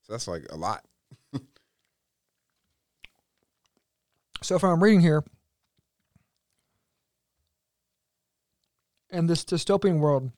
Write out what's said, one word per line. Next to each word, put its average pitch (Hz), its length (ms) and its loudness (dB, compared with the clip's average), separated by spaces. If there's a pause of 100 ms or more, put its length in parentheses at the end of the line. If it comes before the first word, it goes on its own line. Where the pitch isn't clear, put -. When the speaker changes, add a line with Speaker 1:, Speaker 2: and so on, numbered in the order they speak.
Speaker 1:
So - 80 -18
that's, 117 160 -10
like, 82 240 -10
a 80 60 -14
lot. 90 260 -6 (500)
<laughs> 139 60 -8 (3000)
Speaker 2:
So 185 180 -2
from 185 140 2
I'm 170 100 2
reading 214 180 6
here, 151 220 4 (3750)
in 170 180 -2
this 165 180 -2
dystopian 190 540 -2
world 139 380 0